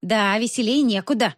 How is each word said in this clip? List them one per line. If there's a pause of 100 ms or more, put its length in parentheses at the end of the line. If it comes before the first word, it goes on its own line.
Да,
веселей
некуда